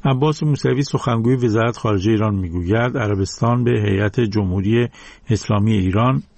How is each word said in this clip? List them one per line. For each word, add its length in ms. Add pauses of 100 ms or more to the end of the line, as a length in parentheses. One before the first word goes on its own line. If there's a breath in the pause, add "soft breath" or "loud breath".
عباس 380
موسوی، 380
سخنگوی 540
وزارت 420
خارجه 340
ایران، 240
می‌گوید 640
عربستان 640
به 80
هیئت 480
جمهوری 680 (420 loud breath)
اسلامی 440
ایران 500 (140)